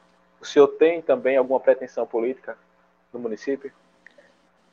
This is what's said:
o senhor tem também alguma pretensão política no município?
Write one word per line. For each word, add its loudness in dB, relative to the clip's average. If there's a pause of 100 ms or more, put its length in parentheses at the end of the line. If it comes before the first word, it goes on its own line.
(400)
o -20
senhor 6
tem 2
também 0
alguma 0
pretensão -2
política -6 (540)
no -14
município? -8 (1040)